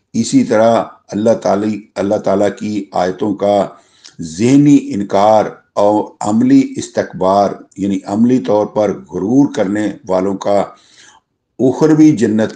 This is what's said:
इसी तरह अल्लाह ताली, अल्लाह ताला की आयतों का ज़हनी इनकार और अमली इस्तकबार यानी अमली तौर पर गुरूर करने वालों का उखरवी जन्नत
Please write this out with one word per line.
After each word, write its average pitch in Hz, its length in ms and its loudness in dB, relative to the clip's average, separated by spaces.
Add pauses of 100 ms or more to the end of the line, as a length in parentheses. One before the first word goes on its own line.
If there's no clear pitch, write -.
(140)
इसी 117 300 0
तरह 113 300 2 (380)
अल्लाह 110 240 0
ताली, 101 600 -4
अल्लाह 98 220 -2
ताला 101 320 0
की 104 460 -8
आयतों 92 380 -2
का 101 440 -2 (420)
ज़हनी 123 560 2
इनकार 101 760 0 (260)
और 104 460 0
अमली 123 380 2 (180)
इस्तकबार 98 800 -2 (200)
यानी 95 300 -4
अमली 117 320 2
तौर 104 280 0
पर 104 240 -2 (180)
गुरूर 110 460 0
करने 104 300 -2 (200)
वालों 95 300 -2
का 101 400 -2 (800)
उखरवी 156 560 4
जन्नत 107 420 0